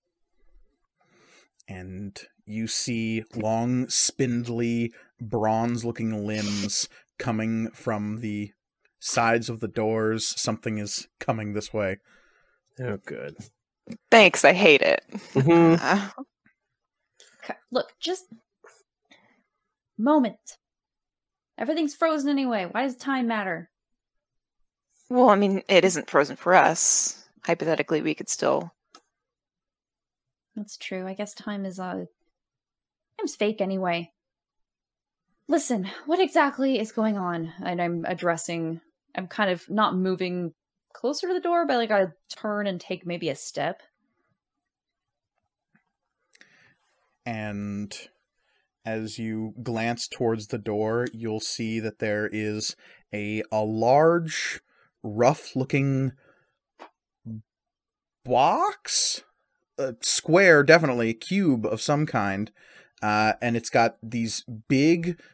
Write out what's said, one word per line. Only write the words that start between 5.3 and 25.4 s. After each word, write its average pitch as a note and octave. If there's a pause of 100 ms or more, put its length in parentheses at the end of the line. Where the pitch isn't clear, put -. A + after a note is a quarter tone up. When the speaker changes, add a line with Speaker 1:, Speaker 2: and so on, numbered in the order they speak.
Speaker 1:
limbs G#2 (300)
coming A2+
from G#2+
the G#2 (480)
sides A#2
of A2+
the A2+
doors. A2 (140)
Something A2
is - (100)
coming A2
this -
way. G2+ (840)
Speaker 2:
Oh, G#2+
good. B1+ (760)
Speaker 3:
Thanks, G#3+
I C#3+
hate F3
it. - (300)
Speaker 2:
Mm-hmm. E3
Speaker 3:
Uh, G3 (1200)
Speaker 4:
C-, - (160)
look, -
just F4+ (1700)
moment. B3+ (1000)
Everything's D4
frozen D#4
anyway. A#3+
Why A3+
does C4
time C4
matter? F#3+ (1400)
Speaker 3:
Well, B3
I G3
mean, G3